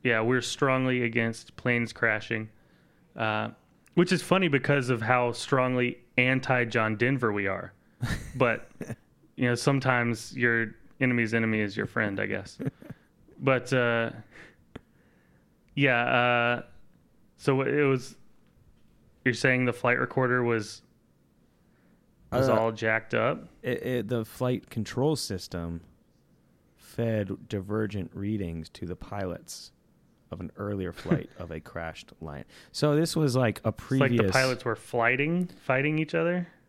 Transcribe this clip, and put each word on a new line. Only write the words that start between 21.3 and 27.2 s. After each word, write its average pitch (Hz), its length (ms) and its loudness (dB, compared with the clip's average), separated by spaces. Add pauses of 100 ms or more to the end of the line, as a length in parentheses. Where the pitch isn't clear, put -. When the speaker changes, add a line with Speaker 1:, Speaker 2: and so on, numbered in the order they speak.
Speaker 1:
was 131 160 2
Speaker 2:
Uh, 113 100 4
Speaker 1:
all 113 140 0
jacked 110 400 0
up? 120 340 0 (160)
Speaker 2:
It, - 200 -4
it, 123 260 -4
the 117 160 -2
flight - 440 -4
control 127 460 -2
system 85 680 -6 (960)
fed 110 720 -4